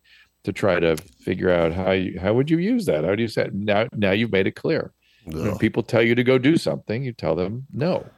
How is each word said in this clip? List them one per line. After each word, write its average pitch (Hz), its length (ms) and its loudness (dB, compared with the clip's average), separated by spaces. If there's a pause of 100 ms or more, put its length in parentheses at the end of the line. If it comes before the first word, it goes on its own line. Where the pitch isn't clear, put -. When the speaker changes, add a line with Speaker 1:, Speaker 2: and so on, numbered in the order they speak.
(420)
Speaker 1:
to - 100 -4
try 90 280 2
to 82 160 4
figure 92 540 -4
out 85 220 2
how 95 200 0
you, 92 260 -2
how 95 160 0
would 143 160 0
you 165 80 2
use 214 280 -2
that? - 180 0
How 95 100 0
do 113 80 0
you 117 60 0
say, - 240 -4
"Now, 104 420 0
now 101 160 0
you've 107 220 0
made 98 160 2
it - 80 -6
clear." - 360 -4 (340)
When 82 240 -4
Speaker 2:
Ugh. - 100 -6
Speaker 1:
people 113 240 0
tell 120 180 2
you 117 140 2
to 123 80 2
go 131 140 4
do 139 180 4
something, 104 480 -4
you 123 80 -6
tell 80 240 -2
them 107 360 -4
no. 135 320 -4 (140)